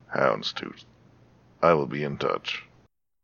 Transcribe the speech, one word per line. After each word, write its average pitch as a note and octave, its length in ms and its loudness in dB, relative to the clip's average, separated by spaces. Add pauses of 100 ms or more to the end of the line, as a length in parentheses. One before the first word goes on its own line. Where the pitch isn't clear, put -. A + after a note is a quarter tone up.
(160)
Houndstooth. - 680 -2 (800)
I E2+ 120 8
will C#2+ 120 2
be C#2+ 160 -6
in C#2+ 140 -4
touch. - 480 -4 (600)